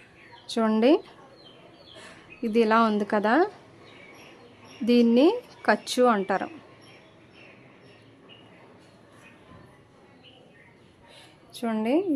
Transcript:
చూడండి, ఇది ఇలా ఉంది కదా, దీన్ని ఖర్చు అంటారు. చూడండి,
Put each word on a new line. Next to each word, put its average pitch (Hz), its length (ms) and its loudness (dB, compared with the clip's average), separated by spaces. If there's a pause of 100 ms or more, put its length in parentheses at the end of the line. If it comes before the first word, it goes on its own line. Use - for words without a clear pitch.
(540)
చూడండి, 220 400 0 (1500)
ఇది 226 180 0
ఇలా 220 140 2 (100)
ఉంది 208 240 -2
కదా, 214 220 0 (1500)
దీన్ని 240 380 4 (420)
ఖర్చు 214 360 -2 (100)
అంటారు. 190 340 -4 (4000)
చూడండి, 226 380 -4 (220)